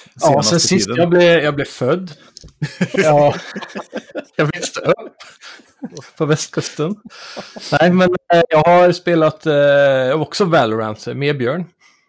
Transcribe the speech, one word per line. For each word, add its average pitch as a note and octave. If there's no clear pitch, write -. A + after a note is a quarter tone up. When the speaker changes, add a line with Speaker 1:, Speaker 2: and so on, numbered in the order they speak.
Speaker 1:
Ja, -
Speaker 2:
senaste D3+
Speaker 1:
sen E3+
sist A2
Speaker 2:
tiden. A2+
Speaker 1:
jag E3+
blev, E3+
jag D3
blev C#3+
född. E3+
Speaker 2:
<laughs> -
Speaker 1:
Ja. D3
Jag D#3
växte -
upp -
på D#3+
västkusten. D#3
Nej, E3+
men, F3+
eh, E3+
jag D#3
har F3
spelat, E3
eh, C#3+
också F3
Valorant A2+
med C#3
Björn. C3+